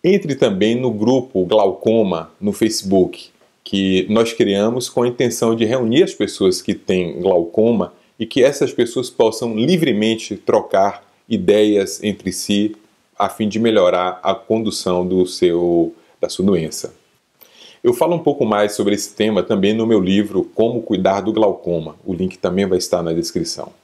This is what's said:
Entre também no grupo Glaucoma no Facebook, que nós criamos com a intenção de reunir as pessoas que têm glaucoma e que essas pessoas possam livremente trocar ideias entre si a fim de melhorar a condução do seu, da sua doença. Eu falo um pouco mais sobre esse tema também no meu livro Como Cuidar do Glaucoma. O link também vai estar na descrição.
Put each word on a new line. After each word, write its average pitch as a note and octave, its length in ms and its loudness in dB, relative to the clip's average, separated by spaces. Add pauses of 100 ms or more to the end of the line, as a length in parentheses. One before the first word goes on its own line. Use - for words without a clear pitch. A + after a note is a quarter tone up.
Entre F3+ 320 2
também A2 440 2
no B2+ 120 0
grupo A2 540 0
Glaucoma G2 920 0
no G2+ 140 -2
Facebook, E3+ 760 0 (320)
que F#2+ 480 0
nós A2+ 240 2
criamos A2 560 0
com B2+ 120 -2
a B2 60 0
intenção A#2+ 480 0
de A2+ 80 0
reunir A#2+ 380 2
as F#3+ 100 2
pessoas G2 480 0
que G2+ 140 -4
têm F#2 480 -2
glaucoma F#2+ 720 2 (260)
e A2 60 -4
que B2+ 180 2
essas C#3+ 260 0
pessoas B2 380 -2
possam A#2 480 -2
livremente A2+ 800 0
trocar G2+ 680 0 (240)
ideias G#2 760 2
entre G2 260 -4
si G#2 460 -2 (420)
a G2 120 0
fim G#2+ 180 -4
de G2+ 100 -4
melhorar F#2 640 2
a F#2 120 0
condução F#2+ 720 -2
do F#2 200 2
seu, F2 680 0 (260)
da - 80 -2
sua - 160 -6
doença. E2 500 -2 (880)
Eu A#2+ 120 2
falo E3 200 0
um E3+ 40 -2
pouco C#3+ 260 0
mais G#2 280 2
sobre G2+ 220 0
esse - 200 -8
tema G#2+ 280 0
também G2+ 300 0
no A2 140 0
meu A2+ 140 4
livro F#2+ 440 0 (100)
Como A#2 280 0
Cuidar F#2+ 400 0
do G#2+ 100 -2
Glaucoma. F2 720 -2
O F#2+ 80 -6
link F#2 240 -4
também F#2 300 -2
vai - 100 0
estar F2+ 260 -2
na E2 120 -4
descrição. - 580 -6 (120)